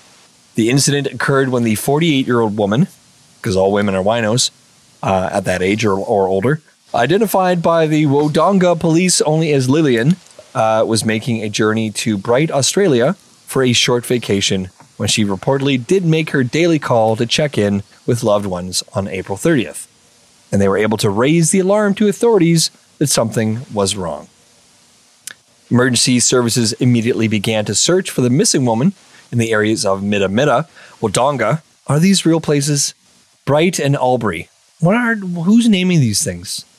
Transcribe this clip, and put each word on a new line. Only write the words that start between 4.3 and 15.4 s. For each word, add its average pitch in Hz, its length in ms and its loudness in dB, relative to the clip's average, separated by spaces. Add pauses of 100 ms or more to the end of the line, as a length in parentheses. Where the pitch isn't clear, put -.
uh, 95 300 -2
at 98 100 -2
that 92 180 -2
age 104 220 0
or, 98 160 0
or 98 280 0
older, 98 340 0 (340)
identified 180 680 0
by 165 240 2
the 156 200 2
Wodonga 165 760 2
police 170 420 2
only 151 300 0
as 131 180 0
Lillian, 143 460 2 (400)
uh, 110 320 2
was 110 180 -2
making 110 380 -2
a 107 60 -4
journey 110 420 0
to 104 260 -2
Bright, 123 320 0
Australia 143 640 0 (320)
for - 160 -2
a 127 120 2
short 120 320 0
vacation 101 640 -2 (260)
when 107 140 -4
she 110 160 0
reportedly 135 600 -2